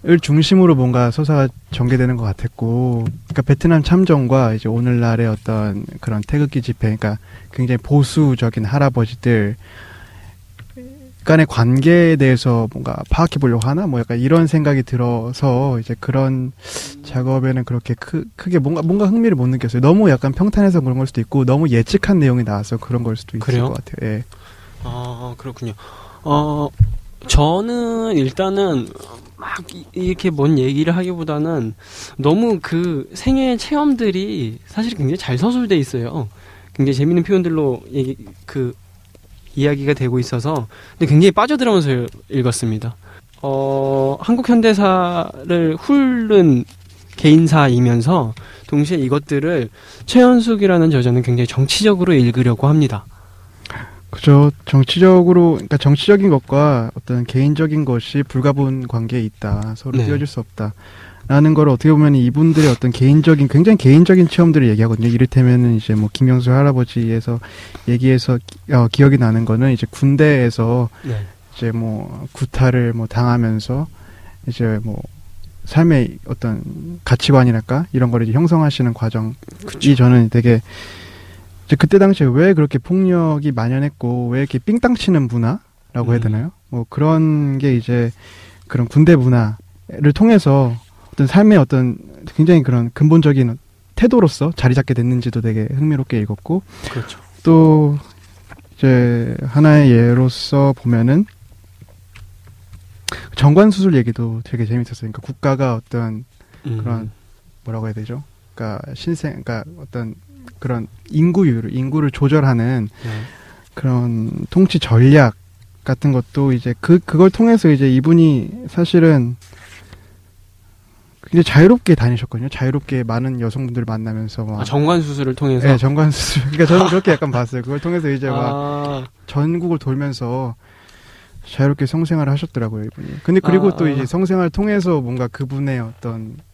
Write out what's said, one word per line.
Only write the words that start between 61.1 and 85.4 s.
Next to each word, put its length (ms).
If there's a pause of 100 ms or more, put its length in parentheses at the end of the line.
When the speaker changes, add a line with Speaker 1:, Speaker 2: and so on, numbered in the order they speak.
Speaker 1:
라는 260
걸 140
어떻게 240
보면 240
이분들의 560
어떤 220
개인적인, 560
굉장히 280
개인적인 520
체험들을 400
얘기하거든요. 400
이를테면은 680
이제 180
뭐 200
김영수 380
할아버지에서 920 (480)
얘기해서 580
기-, 260
어, 160
기억이 280
나는 260
거는 300
이제 160
군대에서 960 (160)
Speaker 2:
네. 220 (320)
Speaker 1:
이제 160
뭐 580
구타를 600
뭐 140
당하면서 800 (600)
이제 360
뭐 180 (640)
삶의 640
어떤 340 (420)
가치관이랄까? 880
이런 180
걸 140
이제 80
형성하시는 600
과정이 400 (320)
Speaker 2:
그쵸. 300
Speaker 1:
저는 340
되게 320 (1040)
이제 100
그때 240
당시에 320
왜 220
그렇게 240
폭력이 720
만연했고 800
왜 100
이렇게 200
삥땅 360
치는 320
문화라고 840